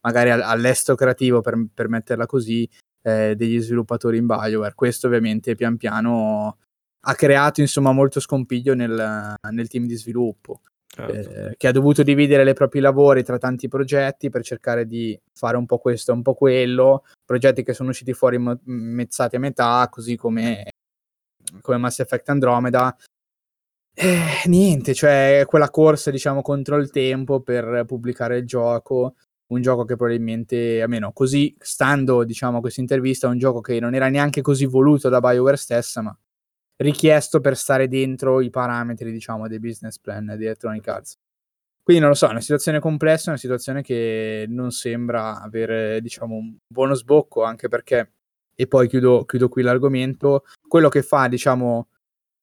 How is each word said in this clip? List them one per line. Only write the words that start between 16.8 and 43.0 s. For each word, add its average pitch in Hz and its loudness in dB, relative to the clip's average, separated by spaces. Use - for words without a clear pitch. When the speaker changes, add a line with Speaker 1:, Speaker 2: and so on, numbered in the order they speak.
Speaker 1:
progetti 127 2
che 123 -4
sono 127 -6
usciti 123 -6
fuori 123 2
mo-, 120 -2
mezzati 120 -6
a 123 -4
metà, 123 2
così 120 -8
come, 113 -4
come 123 -2
Mass 120 -4
Effect 127 -6
Andromeda. 127 2
Eh, 170 0
niente, 175 4
cioè, 139 4
quella 151 4
corsa, 156 4
diciamo, 139 -2
contro 143 -2
il 139 0
tempo 131 -2
per 120 -2
pubblicare 120 -4
il 123 -4
gioco, 120 -2
un 123 -2
gioco 123 0
che 120 -4
probabilmente, 117 -2
almeno 113 -4
così, 139 0
stando, 131 0
diciamo, 120 -4
a 117 -4
questa 120 -4
intervista, 131 -2
un 123 0
gioco 120 0
che 117 -4
non 120 -2
era 131 2
neanche 143 0
così 139 0
voluto 135 4
da 123 4
BioWare 127 2
stessa, 117 -6
ma 107 -10
richiesto 147 2
per 135 0
stare 135 0
dentro 131 0
i 123 -2
parametri, 120 -6
diciamo, 110 -10
dei 110 -10
business 113 -12
plan 104 -10
di 107 -6
Electronic 110 -8
Arts. - -10
Quindi 170 6
non 143 6
lo 143 4
so, 156 4
è 113 -4
una 113 -4
situazione 147 -2
complessa, 156 0